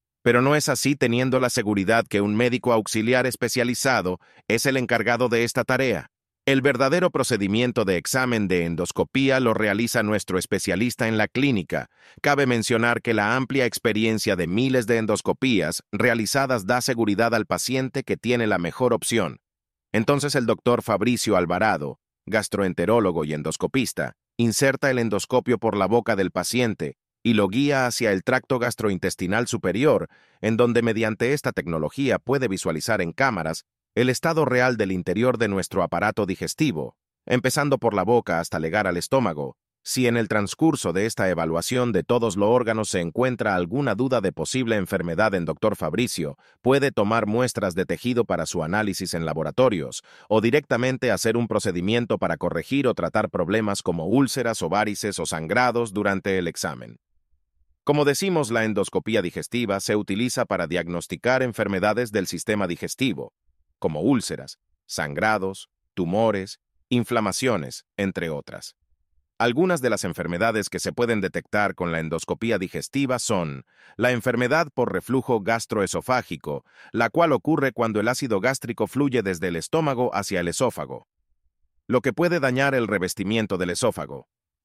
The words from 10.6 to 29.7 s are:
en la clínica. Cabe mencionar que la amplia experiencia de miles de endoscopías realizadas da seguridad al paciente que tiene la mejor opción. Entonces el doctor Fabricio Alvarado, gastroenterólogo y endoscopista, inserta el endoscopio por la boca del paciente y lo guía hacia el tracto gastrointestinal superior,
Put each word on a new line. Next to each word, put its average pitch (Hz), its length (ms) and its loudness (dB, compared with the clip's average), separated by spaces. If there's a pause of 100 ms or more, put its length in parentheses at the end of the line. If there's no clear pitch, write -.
en 110 100 0
la 107 80 2
clínica. 98 640 0 (320)
Cabe 143 260 2
mencionar 117 560 2
que 117 120 0
la 107 200 2
amplia 131 320 0
experiencia 107 680 0
de 85 100 0
miles 123 400 0
de 117 120 2
endoscopías 104 920 0
realizadas 117 760 0
da 123 160 2
seguridad 113 520 2
al 107 120 0
paciente 131 580 -2
que 92 120 -2
tiene 120 300 0
la 101 120 2
mejor 101 340 0
opción. 92 480 0 (500)
Entonces 143 460 2
el 120 100 0
doctor 117 360 2
Fabricio 110 540 2
Alvarado, 87 640 0 (280)
gastroenterólogo 98 960 0
y 76 100 -4
endoscopista, 78 800 -4 (240)
inserta 135 520 2
el 127 120 2
endoscopio 113 580 0
por 104 180 0
la 98 100 2
boca 113 280 2
del 92 160 0
paciente 95 640 -2 (280)
y 117 100 4
lo 101 120 4
guía 135 400 2
hacia 113 240 0
el 95 140 0
tracto 127 340 0
gastrointestinal 104 880 -2
superior, 101 640 0 (320)